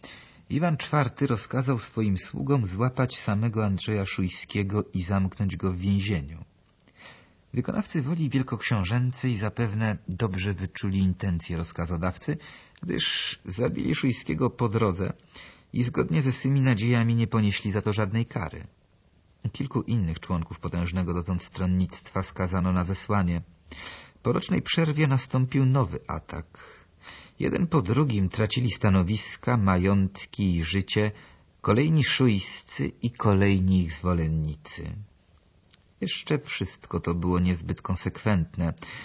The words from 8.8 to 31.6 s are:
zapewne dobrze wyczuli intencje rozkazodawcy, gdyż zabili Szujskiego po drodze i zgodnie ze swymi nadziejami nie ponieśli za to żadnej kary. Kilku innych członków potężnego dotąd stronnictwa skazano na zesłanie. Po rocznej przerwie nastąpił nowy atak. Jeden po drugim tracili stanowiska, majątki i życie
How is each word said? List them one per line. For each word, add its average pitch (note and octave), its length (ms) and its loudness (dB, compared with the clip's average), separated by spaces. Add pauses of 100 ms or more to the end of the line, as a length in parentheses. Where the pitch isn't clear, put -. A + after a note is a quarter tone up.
zapewne G#2+ 580 0 (120)
dobrze F#2+ 460 0
wyczuli F#2+ 440 -2
intencje F2+ 580 0
rozkazodawcy, E2+ 800 -2 (460)
gdyż - 600 -2
zabili A#2+ 500 -2
Szujskiego - 560 0
po A#2 180 0
drodze G2 440 0 (600)
i B2 120 2
zgodnie D#3 380 0
ze C3 100 2
swymi C3+ 280 2
nadziejami A#2 560 4
nie A2+ 100 2
ponieśli G#2 460 2
za G2+ 100 0
to G#2+ 100 0
żadnej A2 340 0
kary. D#2+ 400 -8 (840)
Kilku C3+ 300 -4
innych F#2 380 0
członków E2+ 400 -4
potężnego F2 540 -2
dotąd F2 280 -2
stronnictwa F#2 800 -2
skazano F#2 500 0
na F2+ 120 2
zesłanie. F2 580 0 (800)
Po A#2+ 100 0
rocznej B2 300 0
przerwie D#3 440 2
nastąpił C3 600 2
nowy B2 400 2
atak. - 520 -8 (800)
Jeden - 280 0
po D#3 160 2
drugim G#2+ 460 2
tracili A2 420 0
stanowiska, G2+ 840 2
majątki F#2+ 1000 2
i E2 80 2
życie G2+ 480 0 (480)